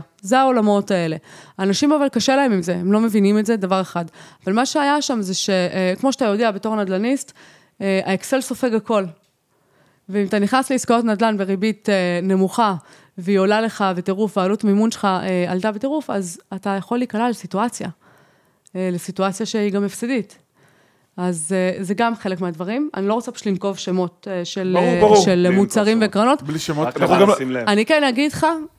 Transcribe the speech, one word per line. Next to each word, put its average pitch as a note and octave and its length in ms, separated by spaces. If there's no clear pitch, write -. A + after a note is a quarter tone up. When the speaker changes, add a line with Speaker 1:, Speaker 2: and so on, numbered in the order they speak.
Speaker 1:
זה G3+ 160
העולמות G#3+ 520
האלה. E3+ 260
אנשים G3 340
אבל C#4+ 160
קשה C4 280
להם C4+ 160
עם F#3 100
זה, F3 120
הם F3+ 180
לא G#3+ 80
מבינים G#3 380
את G#3+ 80
זה, A3+ 100
דבר F#3+ 240
אחד. F3 240
אבל F#3+ 100
מה A#3+ 120
שהיה D4 360
שם A#3+ 200
זה F#3+ 120
ש-, - 160
אה, F#3 500
כמו C4+ 120
שאתה B3+ 120
יודע, A3 260
בתור G#3+ 260
נדלניסט, G#3 560
אה, G3 240
האקסל F#3+ 360
סופג B3 340
הכל. G#3+ 300
ואם G3+ 180
אתה G#3 120
נכנס B3+ 340
לעסקאות A#3+ 320
נדל"ן A3 340
בריבית, G3 500
אה, G#3 60
נמוכה, F#3+ 520
והיא F#3+ 200
עולה G#3 220
לך A3+ 240
בטירוף, F#3+ 420
והעלות G3 260
מימון G#3+ 260
שלך, - 140
אה, F#3 440
עלתה F#3 240
בטירוף, C#4 380
אז F3+ 300
אתה G3 240
יכול A#3 200
להיקלע A#3+ 320
לסיטואציה, G#3 580
אה, F#3 160
לסיטואציה F#3+ 540
שהיא G#3 260
גם G3+ 120
הפסדית. A#3 540
אז, F3+ 360
אה, F#3 320
זה F#3 100
גם A#3 220
חלק F#3 240
מהדברים. F#3 540
אני F#3+ 140
לא G#3+ 60
רוצה A#3 180
פשוט - 140
לנקוב G3 320
שמות, F3+ 520
אה, F3+ 140
של, F#3 300
Speaker 2:
ברור, F3+ 140
Speaker 1:
אה, F3 120
Speaker 2:
ברור. G#3 160
Speaker 1:
של F#3 320
Speaker 3:
בלי F3+ 80
Speaker 1:
מוצרים A3 460
Speaker 3:
לנקוב G#3 100
שמות. G3+ 120
Speaker 1:
וקרנות. C#4 180
Speaker 2:
בלי D3+ 160
שמות. D#3 300
Speaker 3:
רק - 80
Speaker 2:
אנחנו C#3 180
Speaker 3:
אבל F3+ 80
Speaker 2:
גם G3 60
לא G3+ 100
Speaker 3:
שים C3 120
לב. B2+ 180
Speaker 1:
אני G#3 160
כן D4+ 200
אגיד C4+ 280
לך - 140